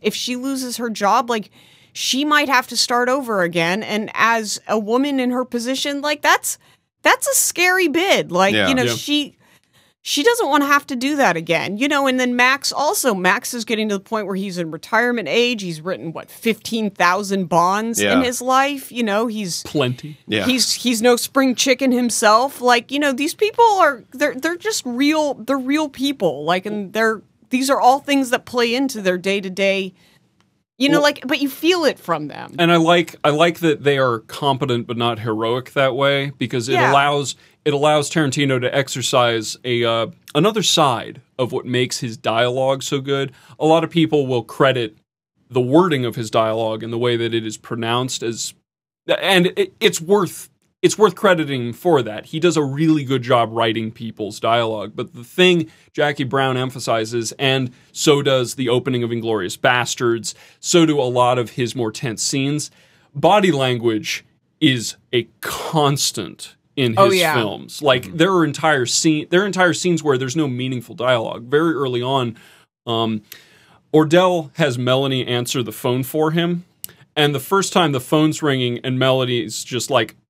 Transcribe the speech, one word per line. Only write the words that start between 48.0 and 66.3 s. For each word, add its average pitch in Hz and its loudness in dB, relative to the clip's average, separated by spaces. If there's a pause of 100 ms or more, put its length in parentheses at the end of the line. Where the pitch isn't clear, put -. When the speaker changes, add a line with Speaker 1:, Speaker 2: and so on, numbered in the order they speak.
Speaker 3:
as, 113 -8 (640)
and 180 4 (100)
it, 196 -2
it's 185 2
worth, 180 0 (320)
it's 180 2
worth 208 4
crediting 143 0
for 151 2
that. 107 -10
He 160 -8
does 165 2
a 151 4
really 147 2
good 127 0
job 117 2
writing 113 0
people's 107 -10
dialogue. 113 0
But - -10
the 120 -18
thing 180 2 (220)
Jackie 147 -2
Brown 131 0
emphasizes, 117 -4
and 131 0 (220)
so 143 2
does 131 0
the 131 -2
opening 123 0
of 117 -4
Inglourious 110 -4
Basterds, 123 0 (260)
so 170 4
do 147 2
a - 2
lot 123 2
of 113 -4
his 120 -4
more 117 -4
tense 113 -8
scenes, 143 -4 (440)
body 180 4
language 120 -2 (360)
is 131 0 (160)
a 120 0 (140)
constant - -2 (200)